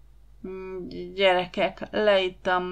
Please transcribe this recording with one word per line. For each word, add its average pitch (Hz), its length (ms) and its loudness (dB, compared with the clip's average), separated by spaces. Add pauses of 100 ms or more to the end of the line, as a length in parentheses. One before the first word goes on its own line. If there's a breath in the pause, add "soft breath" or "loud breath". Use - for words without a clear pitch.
(480)
Mm, 185 400 -12 (260)
gyerekek, 185 760 2
leittam 190 800 2